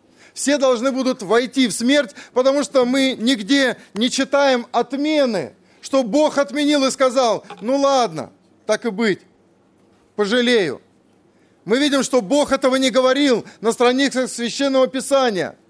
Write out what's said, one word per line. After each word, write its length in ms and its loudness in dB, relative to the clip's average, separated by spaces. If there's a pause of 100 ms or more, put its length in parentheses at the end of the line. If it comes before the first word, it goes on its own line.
(340)
Все 240 -2
должны 340 0
будут 320 -4
войти 460 0
в 20 -6
смерть, 420 0 (200)
потому 300 2
что 200 0
мы 340 0
нигде 600 0 (160)
не 160 -2
читаем 640 0
отмены, 800 -2 (260)
что 240 -2
Бог 340 0
отменил 480 0
и 60 0
сказал: 540 0 (160)
«Ну 160 -2
ладно, 560 0 (320)
так 200 -2
и 60 -4
быть, 300 -2 (960)
пожалею». 640 0 (840)
Мы 140 0
видим, 240 0
что 180 0
Бог 300 0
этого 240 0
не 160 0
говорил 520 2 (180)
на 100 0
страницах 580 0
Священного 580 -2
Писания. 680 -2 (140)